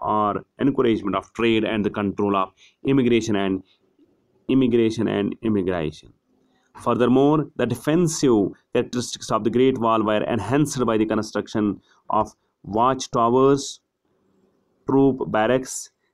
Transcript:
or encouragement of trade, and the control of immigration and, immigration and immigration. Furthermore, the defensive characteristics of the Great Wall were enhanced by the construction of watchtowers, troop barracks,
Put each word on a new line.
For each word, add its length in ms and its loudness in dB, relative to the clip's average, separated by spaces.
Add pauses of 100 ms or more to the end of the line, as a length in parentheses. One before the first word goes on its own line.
or 440 -2 (160)
encouragement 560 0
of 160 -8
trade, 320 0
and 200 -2
the 60 -2
control 460 -2
of 160 -2 (320)
immigration 500 2
and, 300 -2 (840)
immigration 600 2
and 340 -2
immigration. 720 -4 (640)
Furthermore, 800 2
the 100 -2
defensive 840 0 (200)
characteristics 600 -4
of 100 0
the 80 0
Great 280 2
Wall 260 0
were 180 0
enhanced 640 -2
by 100 2
the 100 2
construction 720 -4 (280)
of 240 -2 (300)
watchtowers, 1160 0 (1080)
troop 440 2
barracks, 580 -2 (240)